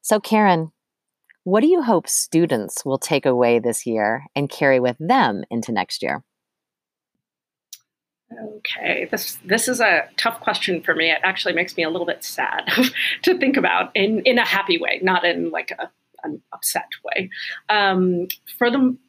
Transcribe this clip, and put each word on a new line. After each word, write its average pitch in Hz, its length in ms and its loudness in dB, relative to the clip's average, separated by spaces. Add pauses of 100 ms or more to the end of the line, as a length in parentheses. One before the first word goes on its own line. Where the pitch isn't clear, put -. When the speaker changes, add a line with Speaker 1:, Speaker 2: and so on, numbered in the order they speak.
Speaker 1:
So 214 180 2
Karen, 190 540 2 (720)
what 190 160 2
do 294 80 4
you 349 140 4
hope 226 260 2
students 143 800 0
will 135 120 0
take 143 280 0
away 123 320 4
this 117 280 -2
year 113 480 -2
and 143 160 -2
carry 135 300 2
with 123 180 -2
them 160 520 0
into 117 220 -6
next 98 300 -4
year? 71 220 -4 (2000)
Speaker 2:
Okay, 214 760 -8
this, - 340 -6
this 220 240 0
is 254 120 -2
a 185 360 2
tough - 240 -2
question 196 420 -2
for 165 120 0
me. 160 160 0
It 156 120 0
actually 185 320 -2
makes 180 220 -2
me 175 60 0
a 160 80 0
little 170 160 -4
bit - 180 -6
sad - 440 -4 (280)
<laughs> - 260 -4
to 359 160 4
think 277 180 2
about 180 380 2
in, 214 320 2
in 247 120 6
a 233 60 4
happy 196 340 0
way, - 240 -2
not 185 220 2
in, 170 260 0
like, 165 200 -8
a, - 200 -10 (340)
an 151 180 -10 (100)
upset - 360 -6 (160)
way. 190 260 -4 (400)
Um, 185 560 2 (320)
for 240 120 4
them 254 280 2 (100)